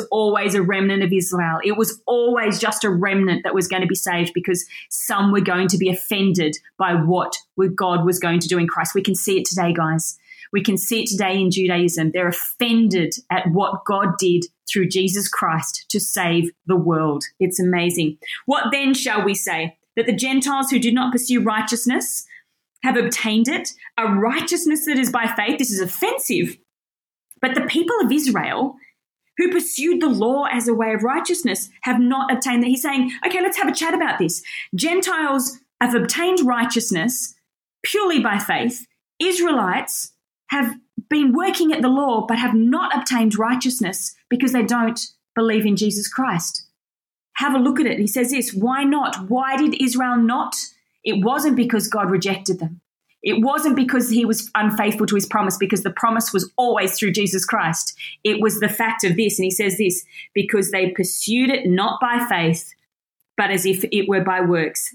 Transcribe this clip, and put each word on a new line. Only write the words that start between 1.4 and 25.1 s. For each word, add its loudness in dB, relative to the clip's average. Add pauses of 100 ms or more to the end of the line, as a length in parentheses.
It 0
was -2
always 2
just -2
a 2
remnant 2
that -4
was 2
gonna -2
be 0
saved -2
because -2 (240)
some 0
were 4
going 2
to 2
be 2
offended 0 (220)
by 0
what 0 (400)
God 0
was 2
going 2
to -2
do 0
in 2
Christ. -4
We 2
can 0
see 0
it -2
today, 0
guys. -2 (360)
We 0
can 0
see -2
it -4
today 0
in 2
Judaism. 2
They're 0
offended 0 (140)
at 0
what 0
God 0
did 2 (260)
through 0
Jesus 0
Christ -4
to 0
save 0 (160)
the 2
world. 0 (120)
It's 0
amazing. 0 (280)
"What -2
then 2
shall -2
we 0
say? -4 (200)
That 0
the 0
Gentiles 0
who 4
did 4
not 0
pursue 0
righteousness -2 (580)
have 0
obtained 2
it, -4 (260)
a 0
righteousness 0
that 0
is 0